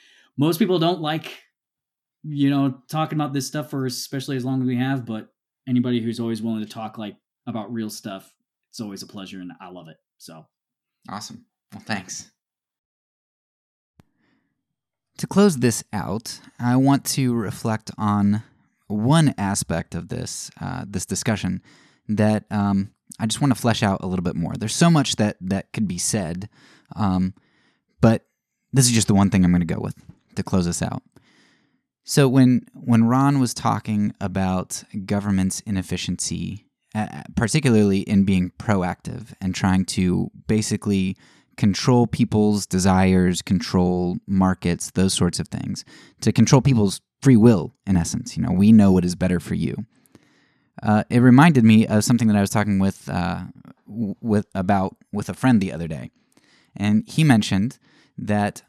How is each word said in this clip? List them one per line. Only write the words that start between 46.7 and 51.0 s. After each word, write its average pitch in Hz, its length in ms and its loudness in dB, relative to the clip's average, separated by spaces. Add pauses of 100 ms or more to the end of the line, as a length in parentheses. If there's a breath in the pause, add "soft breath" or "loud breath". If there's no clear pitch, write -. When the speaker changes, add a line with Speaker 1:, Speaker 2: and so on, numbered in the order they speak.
Speaker 2:
free 131 160 6
will, 104 380 6 (120)
in 90 120 2
essence. - 360 -4
You - 80 -4
know, 85 100 -2
we 101 200 6
know 101 200 8
what 90 120 4
is 90 100 -2
better 90 240 -2
for - 160 -8
you. 82 220 -4 (1080 soft breath)
Uh, 107 280 2